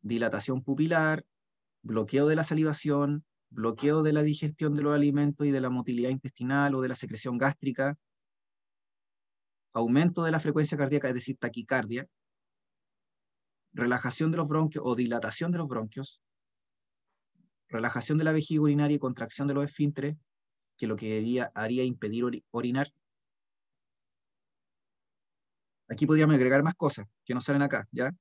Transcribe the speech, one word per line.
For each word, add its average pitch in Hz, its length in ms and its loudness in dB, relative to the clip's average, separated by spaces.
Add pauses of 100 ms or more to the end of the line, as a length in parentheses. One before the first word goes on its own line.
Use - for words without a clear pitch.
Dilatación 117 600 -2
pupilar, 156 600 2 (600)
bloqueo 113 440 0
de 156 80 4
la 156 80 0
salivación, 151 800 0 (280)
bloqueo 117 520 0
de 156 80 4
la 151 120 2
digestión 151 520 -2
de 147 60 0
los 147 120 2
alimentos 147 540 2
y 143 40 4
de 135 100 2
la 127 80 -2
motilidad 123 400 -2
intestinal 135 640 -2
o 131 60 0
de 127 80 -2
la 127 60 -4
secreción 120 420 -6
gástrica, 135 580 -2 (1800)
aumento 143 500 2
de 160 80 0
la 160 80 0
frecuencia 151 380 0
cardíaca, 143 300 0
es 127 60 -2
decir, 123 240 -6
taquicardia, 120 680 -4 (1600)
relajación 123 600 0
de 160 60 -2
los 160 100 -2
bronquios 156 380 0
o 123 100 0
dilatación 117 560 -2
de 175 80 0
los 156 80 -4
bronquios, 120 540 -8 (1500)
relajación 117 480 -2
de 156 60 0
la 160 100 2
vejiga 156 300 2
urinaria 147 320 4
y 143 40 0
contracción 127 480 -4
de 139 60 -2
los 139 100 0
esfínteres, 147 540 -2 (600)
que 117 100 -6
lo 110 80 -2
que 110 240 -4
haría, 120 340 -2
haría 113 300 -2
impedir 117 400 -4
ori-, 123 260 -4
orinar. 123 420 -2 (3000)
Aquí 117 180 -2
podríamos 151 300 6
agregar 131 280 6
más 170 120 2
cosas 117 320 -2 (160)
que 127 100 -6
no 127 60 -2
salen 143 220 0
acá, 135 300 -2
¿ya? 123 300 -2